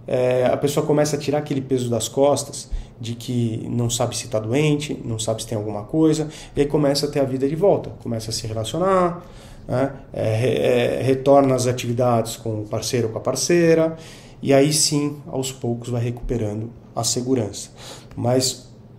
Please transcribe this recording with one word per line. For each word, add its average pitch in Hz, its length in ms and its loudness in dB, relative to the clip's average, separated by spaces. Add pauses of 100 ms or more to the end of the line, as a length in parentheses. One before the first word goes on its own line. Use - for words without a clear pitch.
É, 127 400 2
a - 100 2
pessoa 151 300 0
começa 147 300 2
a - 20 -2
tirar 147 220 0
aquele 147 200 -4
peso 127 300 -2
das 113 180 -2
costas - 640 0 (280)
de 117 160 -6
que 117 540 -2
não 117 220 0
sabe 117 260 -2
se - 120 -8
tá 107 100 -2
doente, 147 680 0
não 117 140 -6
sabe 113 240 -2
se - 60 -12
tem 113 100 -2
alguma 104 240 -4
coisa, 156 480 2 (260)
e 143 60 2
aí 143 40 2
começa 147 380 2
a 143 60 -2
ter 143 100 -2
a 135 40 4
vida 131 220 -2
de 151 80 0
volta, 156 360 2 (120)
começa 117 280 -6
a - 20 -4
se - 140 -6
relacionar, 170 760 0 (460)
né? 127 240 0 (220)
É, 110 200 0
re-, 117 220 0
é, 123 460 2
retorna 135 520 6
às 123 120 2
atividades 120 720 0
com 107 260 -6
o - 40 -6
parceiro 110 420 -2
ou 110 40 -6
com 107 60 -6
a - 40 -8
parceira, 165 720 4 (440)
e 135 140 4
aí 143 180 6
sim, 147 540 0
aos 135 260 -4
poucos, 120 380 -6
vai 120 120 -2
recuperando 113 680 -4 (240)
a 117 100 -4
segurança. 123 640 -2 (480)
Mas 123 560 0 (260)